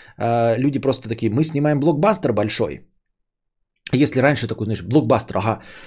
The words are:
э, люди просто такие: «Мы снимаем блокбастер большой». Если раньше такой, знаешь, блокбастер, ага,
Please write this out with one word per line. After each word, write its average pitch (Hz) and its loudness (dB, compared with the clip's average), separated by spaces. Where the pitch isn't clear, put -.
э, 117 2
люди 135 0
просто 131 -2
такие: 110 -2
«Мы 131 2
снимаем 151 0
блокбастер 151 2
большой». 104 -2
Если 131 2
раньше 127 2
такой, - -6
знаешь, 101 -4
блокбастер, 113 0
ага, 107 -2